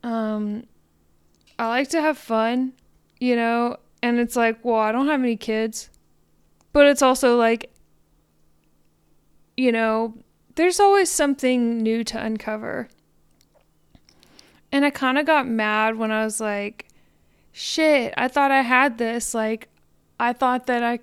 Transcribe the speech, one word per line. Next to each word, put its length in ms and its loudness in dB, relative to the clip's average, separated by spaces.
Um, 640 -4
I 100 -4
like 220 -2
to 120 0
have 160 0
fun, 560 -2
you 160 0
know, 420 0
and 160 0
it's 160 -2
like, 280 0
well, 160 0
I 120 0
don't 160 0
have 140 0
any 160 -2
kids. 520 -6
But 140 8
it's 160 6
also 340 4
like, 360 0
you 160 2
know, 420 -2
there's 240 2
always 300 4
something 720 0
new 240 0
to 200 -8
uncover. 680 -8
And 140 2
I 60 2
kinda 320 -2
got 240 2
mad 500 0
when 140 -2
I 120 0
was 160 -6
like, 500 -6
"Shit, 680 0
I 100 -2
thought 240 0
I 100 2
had 360 0
this." 360 -6
Like, 360 -4
I 140 -2
thought 340 -2
that 160 -2
I 200 -2